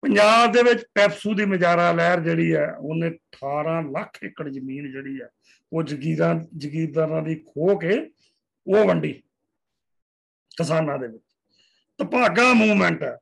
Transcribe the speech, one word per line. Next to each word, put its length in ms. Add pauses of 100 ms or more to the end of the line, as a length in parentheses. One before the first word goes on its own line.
ਪੰਜਾਬ 500
ਦੇ 120
ਵਿੱਚ 200 (100)
ਪੈਪਸੂ 400
ਦੀ 120
ਮਜਾਰਾ 460
ਲਹਿਰ 280
ਜਿਹੜੀ 360
ਹੈ, 240
ਉਹਨੇ 300
ਅਠਾਰਾਂ 760
ਲੱਖ 400
ਏਕੜ 260
ਜ਼ਮੀਨ 420
ਜਿਹੜੀ 300
ਹੈ, 80 (440)
ਉਹ 100
ਜ਼ਗੀਰਾਂ-, 640 (100)
ਜ਼ਗੀਰਦਾਰਾਂ 680
ਦੀ 120
ਖੋਹ 440
ਕੇ 320 (560)
ਉਹ 180
ਵੰਡੀ 280 (1400)
ਕਿਸਾਨਾਂ 420
ਦੇ 80
ਵਿੱਚ। 160 (760)
ਤਭਾਗਾ 560
ਮੂਵਮੈਂਟ 500
ਹੈ। 180